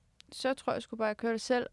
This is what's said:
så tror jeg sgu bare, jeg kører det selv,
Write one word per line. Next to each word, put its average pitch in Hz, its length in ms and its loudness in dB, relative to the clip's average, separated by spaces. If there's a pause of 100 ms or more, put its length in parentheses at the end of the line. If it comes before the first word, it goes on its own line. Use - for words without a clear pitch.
(320)
så 254 220 0
tror - 200 -2
jeg - 80 -2
sgu - 140 -12
bare, 220 120 0
jeg 208 100 -2
kører 233 140 0
det 226 100 -2
selv, 247 320 2